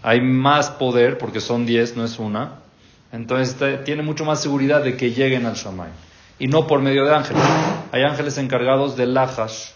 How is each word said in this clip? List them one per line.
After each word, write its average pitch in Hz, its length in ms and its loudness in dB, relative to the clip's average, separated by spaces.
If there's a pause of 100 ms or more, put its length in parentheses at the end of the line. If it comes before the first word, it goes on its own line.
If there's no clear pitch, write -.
hay 120 180 4
más 135 480 2
poder, 123 480 2
porque 110 240 -6
son 120 240 -2
diez, 117 320 0
no 117 80 -4
es 113 140 -8
una. 107 400 -6 (520)
Entonces 123 440 -2
te-, 139 240 -2
tiene 147 220 -6
mucho 151 240 -4
más 151 160 0
seguridad 143 420 2
de 127 140 -2
que 120 140 0
lleguen 131 340 0
al 110 80 -4
Shamay. 92 360 -10 (500)
Y 135 80 -2
no 156 180 4
por 143 160 2
medio 139 240 2
de 147 80 4
ángeles. 147 300 2 (480)
Hay 127 100 0
ángeles 147 380 0
encargados 131 580 0
del 127 160 0
Lahash 131 640 -2